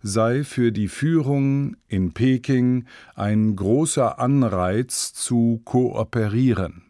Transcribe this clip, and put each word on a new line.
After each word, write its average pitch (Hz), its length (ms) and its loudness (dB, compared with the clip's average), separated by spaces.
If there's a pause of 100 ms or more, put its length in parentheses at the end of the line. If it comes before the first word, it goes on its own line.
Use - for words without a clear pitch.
sei 113 420 0
für 120 280 0
die 104 160 -2
Führung 139 880 0 (120)
in 92 240 -2
Peking 123 720 0 (280)
ein 107 420 0
großer 123 640 0
Anreiz 120 920 0
zu 117 520 0
kooperieren. 110 1300 0